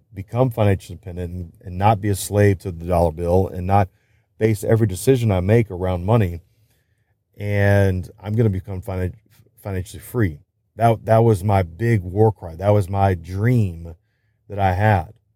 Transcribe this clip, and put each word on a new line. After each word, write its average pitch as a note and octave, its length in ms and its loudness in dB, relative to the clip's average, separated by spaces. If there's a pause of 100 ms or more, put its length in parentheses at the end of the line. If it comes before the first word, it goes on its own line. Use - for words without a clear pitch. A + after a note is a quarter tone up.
(140)
become A#2+ 360 -2
financially G2+ 440 -2
independent F2 380 -12
and, F2 300 -12
and F2+ 160 -12
not G2+ 240 2
be G#2 80 -2
a G2 60 0
slave G2+ 440 0
to G2 120 -10
the E2 140 -12
dollar E2+ 260 2
bill F2 360 0
and F2+ 200 -8
not G2 220 2 (500)
base A2 240 0
every A2 240 2
decision A#2 420 0
I F#2 120 2
make A2 280 2
around F#2 360 -6
money. F#2+ 340 0 (1000)
And G2+ 720 2 (100)
I'm G#2 140 -8
gonna A2+ 160 2
become F#2 320 -6
finan-, F#2 340 -6 (460)
financially F#2 400 -10
free. F#2+ 380 -4 (360)
That, A2+ 300 0
that A2+ 140 4
was A2 240 2
my G2 200 2
big F#2 380 -2
war G2+ 300 2
cry. E2+ 240 -14
That F#2+ 140 -2
was G#2 200 2
my G2 240 2
dream F2+ 800 -2 (540)
that G2+ 100 -10
I F#2+ 140 2
had. G2 400 0 (220)